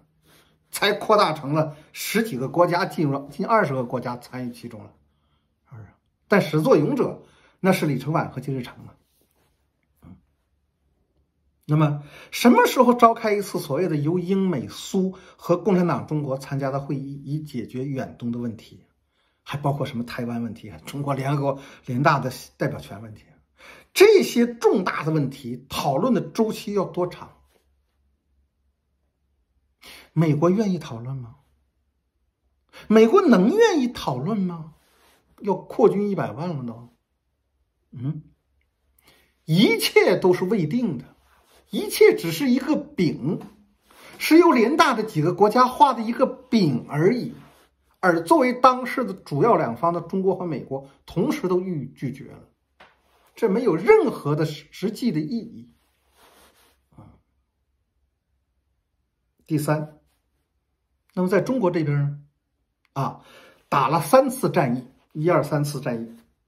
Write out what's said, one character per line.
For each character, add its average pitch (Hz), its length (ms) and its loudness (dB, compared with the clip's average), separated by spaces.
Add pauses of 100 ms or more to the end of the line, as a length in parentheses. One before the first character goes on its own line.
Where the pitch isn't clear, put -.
(720)
才 196 220 -2
扩 - 220 0
大 185 180 4
成 139 200 -6
了 151 240 -2 (140)
十 - 320 -4
几 226 120 -8
个 127 140 -6
国 170 160 2
家 175 200 0
进 180 200 -4
入 139 60 0
了， 139 180 -6
近 - 160 -8
二 220 180 2
十 135 100 -2
个 131 100 -2
国 123 160 -6
家 120 180 -8
参 127 320 -12
与 - 20 -12
其 120 160 -16
中 107 160 -18
了， 104 80 -20 (800)
是 123 60 -20
不 110 60 -18
是？ 95 60 -20 (400)
但 196 140 4
始 156 200 0
作 208 160 4
俑 151 180 0
者 - 260 -4 (380)
那 185 120 2
是 185 140 0
李 139 140 0
承 147 120 -6
晚 151 200 -2
和 123 100 -12
金 135 160 -6
日 123 40 -6
成 - 120 -12 (120)
啊。 - 100 -20 (1080)
嗯。 - 120 -20 (1500)
那 151 120 0
么 147 260 0 (280)
什 - 180 2
么 466 160 6
时 - 160 2
候 240 120 6
召 233 200 6
开 220 200 -2
一 208 80 0
次 185 180 -6
所 147 180 -4
谓 180 100 -2
的 160 80 -2
由 156 240 -2
英 190 300 0
美 117 180 -4
苏 185 480 -4 (220)
和 - 180 0
共 185 200 0
产 180 120 2
党 123 200 -4
中 151 160 -4
国 135 140 -6
参 135 220 -8
加 135 120 -4
的 135 80 -4
会 139 160 -8
议， 139 280 -10
以 147 180 -6
解 113 260 -10
决 127 180 -10
远 131 320 -8
东 120 140 -6
的 120 80 -6
问 117 180 -8
题， - 280 -20 (580)
还 - 140 -10
包 147 140 -2
括 139 140 -4
什 117 120 -10
么 120 60 -6
台 120 220 -10
湾 117 180 -6
问 107 100 -8
题 104 160 -18
啊、 82 160 -18
中 143 160 -10
国 139 120 -4
联 135 240 -2
合 139 160 -2
国 - 80 -14 (240)
联 123 180 -4
大 151 160 4
的 123 100 -4 (280)
代 156 100 -2
表 - 120 -8
权 101 220 -16
问 110 120 -18
题 - 120 -20
啊， - 100 -20 (580)
这 381 300 8
些 240 320 2
重 294 280 2
大 - 200 -6
的 156 80 -2
问 147 180 0
题 - 400 -12
讨 139 280 -2
论 240 160 2
的 190 80 0
周 220 300 -2
期 - 220 -10
要 190 120 0
多 175 200 -6
长？ - 240 -12 (2750)
美 156 200 2
国 160 160 2
愿 202 220 0
意 175 80 -2
讨 113 180 -12
论 123 180 -10
吗？ 120 200 -14 (1500)
美 220 200 8
国 370 140 6
能 247 340 4
愿 415 260 4
意 247 80 0
讨 143 280 -8
论 196 220 -4
吗？ 170 340 -8 (680)
要 196 120 -2
扩 - 360 2
军 202 200 -2
一 196 60 -4
百 117 160 -6
万 156 180 -8
了 139 160 -8
都。 120 240 -14 (1040)
嗯， 151 300 -8 (1200)
一 220 340 4
切 403 380 2
都 180 180 4
是 190 120 -4
未 185 200 0
定 214 320 -2
的， - 180 -16 (560)
一 370 180 -6
切 427 260 6
只 165 160 -4
是 277 180 -2
一 247 80 4
个 302 200 0
饼， - 640 -2 (760)
是 - 200 6
由 349 140 4
联 254 260 2
大 302 160 4
的 208 100 -4
几 156 180 -4
个 175 120 0
国 208 160 4
家 247 160 4
画 269 280 4
的 233 80 -6
一 226 120 -4
个 269 120 0
饼 156 640 0
而 156 260 0
已。 147 200 -8 (680)
而 165 240 2
作 330 140 6
为 254 160 4
当 254 320 4
时 247 180 -4
的 190 100 -8
主 143 300 -4
要 180 140 4
两 123 180 -2
方 170 160 -2
的 170 80 -2
中 190 220 -6
国 185 140 0
和 185 100 -8
美 139 160 -8
国， 135 260 -10 (180)
同 226 260 -2
时 - 180 -4
都 185 100 0
予 180 240 -6
以 143 60 -10
拒 - 240 -8
绝 - 180 -18
了， - 160 -20 (880)
这 226 140 0
没 226 140 0
有 180 120 2
任 320 340 4
何 - 260 -4
的 160 100 0
实-， - 260 -8
实 - 180 -6
际 233 220 -4
的 151 80 -2
意 233 180 -6
义。 - 360 -14 (1200)
啊， - 220 -20 (2250)
第 156 120 -2
三， 151 420 -4 (1120)
那 185 80 -2
么 185 60 0
在 190 140 2
中 254 180 -2
国 185 100 2
这 165 140 -2
边 143 140 0
呢？ 143 220 -2 (760)
啊， 139 260 -6 (480)
打 131 220 0
了 165 100 2
三 262 300 4
次 185 200 -4
战 135 280 0
役， - 100 -10 (240)
一 156 180 -2
二 156 140 4
三 147 200 -2
次 139 180 -6
战 117 200 -6
役 113 160 -16 (300)